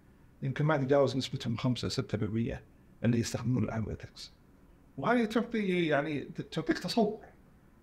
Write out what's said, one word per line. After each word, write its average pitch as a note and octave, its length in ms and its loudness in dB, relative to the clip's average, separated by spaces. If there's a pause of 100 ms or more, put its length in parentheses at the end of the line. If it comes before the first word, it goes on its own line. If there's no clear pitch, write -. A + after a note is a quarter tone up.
(420)
يمكن C#3 240 -2
ما D#3 120 4
تجاوز C3+ 400 4
نسبتهم B2+ 400 -4
خمسة B2 320 0
ستة - 280 -4
بالمية A2 460 -2 (400)
اللي A#2 160 4
يستخدمون B2 440 0
الأناليتكس. - 720 -6 (640)
وهذه A3 280 2
تعطي، G#3 640 0
يعني D3 340 0
ت-، - 200 -10
تعطيك - 380 -2
تصور. G#3 400 0 (640)